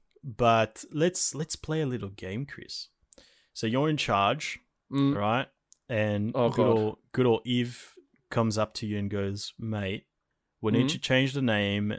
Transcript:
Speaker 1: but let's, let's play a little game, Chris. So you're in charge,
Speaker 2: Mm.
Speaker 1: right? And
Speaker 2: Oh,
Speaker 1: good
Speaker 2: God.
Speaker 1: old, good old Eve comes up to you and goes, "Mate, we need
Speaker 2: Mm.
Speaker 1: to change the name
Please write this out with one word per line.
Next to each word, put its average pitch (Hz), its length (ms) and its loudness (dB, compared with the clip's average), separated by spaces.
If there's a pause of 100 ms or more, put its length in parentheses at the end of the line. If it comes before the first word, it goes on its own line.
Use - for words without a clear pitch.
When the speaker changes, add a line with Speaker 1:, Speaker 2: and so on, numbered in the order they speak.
(220)
Speaker 1:
but 113 680 2
let's, 170 420 0
let's 156 220 -6
play 156 240 -4
a 151 60 0
little 107 240 -4
game, 101 360 -8
Chris. - 420 -14 (640)
So - 140 -6
you're 131 220 2
in 156 80 0
charge, 113 640 0 (320)
Speaker 2:
Mm. 139 240 2
Speaker 1:
right? 110 320 0 (400)
And 107 460 0
Speaker 2:
Oh, 120 160 2
Speaker 1:
good 117 120 -4
Speaker 2:
God. 113 160 4
Speaker 1:
old, 107 200 -2 (140)
good 127 140 4
old 113 180 4
Eve 123 480 -2 (380)
comes 113 280 2
up 107 160 -2
to - 120 -6
you 104 120 -2
and 101 120 -2
goes, 98 480 -4
"Mate, 107 480 -6 (540)
we 107 120 2
need 123 140 4
Speaker 2:
Mm. 143 40 -2
Speaker 1:
to 160 80 -4
change 131 340 2
the 139 100 -2
name 104 560 0